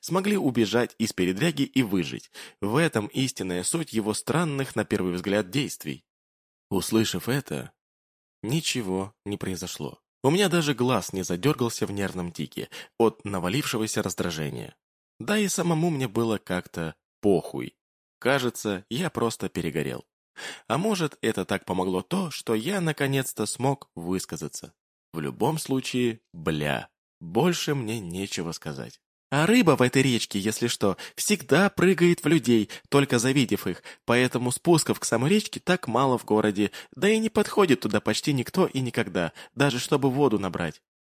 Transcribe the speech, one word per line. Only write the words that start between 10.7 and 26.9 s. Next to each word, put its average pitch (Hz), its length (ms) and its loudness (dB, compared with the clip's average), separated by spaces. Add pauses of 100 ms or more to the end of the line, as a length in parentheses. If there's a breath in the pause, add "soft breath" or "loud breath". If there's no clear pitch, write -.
глаз 123 400 0
не 95 100 -2
задёргался 117 600 -2
в 95 60 -4
нервном 90 400 -4
тике - 380 -8 (280 loud breath)
от 113 260 2
навалившегося 107 800 -2
раздражения. 78 720 -4 (440)
Да 202 180 -2
и 208 100 2
самому 170 420 2
мне 135 180 0
было 113 300 0
как-то 87 580 -6 (260)
похуй. 80 560 0 (420)
Кажется, 120 720 0
я 151 200 -4
просто 117 380 -2
перегорел. 73 580 -4 (640 loud breath)
А 113 100 0
может, 180 440 -2
это 104 240 0
так 98 200 -2
помогло 92 360 0
то, 180 300 -4
что - 240 -4
я 170 260 -2
наконец-то 139 640 -2
смог 131 500 -2
высказаться. 85 800 -6 (400)
В 82 60 -8
любом 90 400 -2
случае, 123 600 -2 (140)
бля, 76 560 -2 (320)